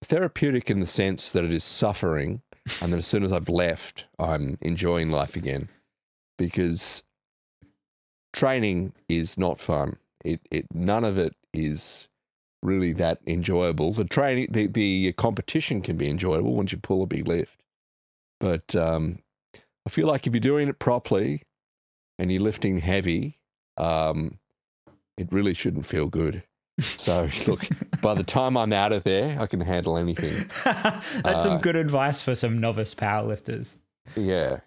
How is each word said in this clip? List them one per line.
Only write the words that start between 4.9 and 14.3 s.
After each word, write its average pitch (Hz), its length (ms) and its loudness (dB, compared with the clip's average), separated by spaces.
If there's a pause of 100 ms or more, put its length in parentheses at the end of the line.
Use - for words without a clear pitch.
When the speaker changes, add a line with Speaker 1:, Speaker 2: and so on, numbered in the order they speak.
Speaker 1:
life 71 260 0
again, 69 340 -4 (680)
because 85 640 -2 (1300)
training 107 640 2 (160)
is 82 300 0
not 90 200 0
fun. 73 380 -2 (260)
It, 82 180 -2 (100)
it, - 200 -4
none 98 320 0
of 101 140 0
it 85 160 0 (200)
is 76 540 -4 (560)
really 92 300 2
that 82 320 2
enjoyable. 87 680 2
The 110 140 0
training, 131 460 0